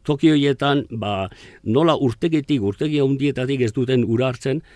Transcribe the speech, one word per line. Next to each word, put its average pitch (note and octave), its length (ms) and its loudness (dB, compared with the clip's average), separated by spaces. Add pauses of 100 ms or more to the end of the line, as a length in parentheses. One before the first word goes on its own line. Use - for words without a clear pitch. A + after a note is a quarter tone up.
toki D3 280 2
horietan, C#3+ 580 2
ba, G2+ 400 -4 (340)
nola D3 320 2
urtegitik, C#3+ 680 -2
urtegi D3 360 -2
handietatik C3+ 640 0
ez A2+ 120 0
duten B2 340 0
ura A#2 220 0
hartzen, C3+ 320 -4 (140)